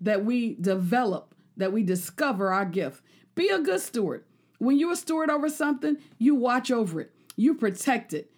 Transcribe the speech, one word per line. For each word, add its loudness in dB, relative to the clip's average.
that 0
we 0
develop, 0
that 0
we 2
discover -2
our 0
gift. -4
Be 2
a 2
good 0
steward. -4
When 4
you're 0
a -2
steward -2
over 0
something, -2
you 6
watch 0
over -2
it. -16
You 4
protect -2
it. -10